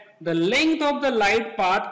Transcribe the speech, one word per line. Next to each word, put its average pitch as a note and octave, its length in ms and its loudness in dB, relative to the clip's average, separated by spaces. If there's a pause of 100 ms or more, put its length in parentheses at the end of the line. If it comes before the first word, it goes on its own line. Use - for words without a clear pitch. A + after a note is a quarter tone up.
(200)
the E3 140 -4
length C4+ 480 0
of C#4+ 200 0
the C#4 100 0
light A3 440 0
path F#3+ 360 0